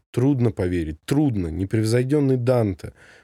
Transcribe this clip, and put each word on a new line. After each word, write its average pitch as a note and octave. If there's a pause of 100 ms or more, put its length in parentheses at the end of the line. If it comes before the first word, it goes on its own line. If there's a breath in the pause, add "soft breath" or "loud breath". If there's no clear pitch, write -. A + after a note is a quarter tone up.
(100)
Трудно B2
поверить, F2
трудно! B2+
Непревзойденный B2
Данте!» A#2 (300 loud breath)